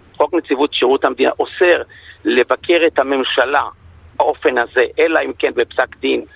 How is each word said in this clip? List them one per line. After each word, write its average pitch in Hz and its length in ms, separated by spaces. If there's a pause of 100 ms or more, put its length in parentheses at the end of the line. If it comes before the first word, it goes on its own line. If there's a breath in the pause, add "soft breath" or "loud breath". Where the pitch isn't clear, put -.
(160)
חוק 151 180
נציבות 147 400
שירות 131 300
המדינה 131 340
אוסר 170 440 (420 loud breath)
לבקר 127 640
את - 120
הממשלה 135 640 (540)
באופן 143 420
הזה, 120 260 (140)
אלא 156 260
אם 131 140
כן 139 180
בפסק 123 440
דין 131 240 (120 loud breath)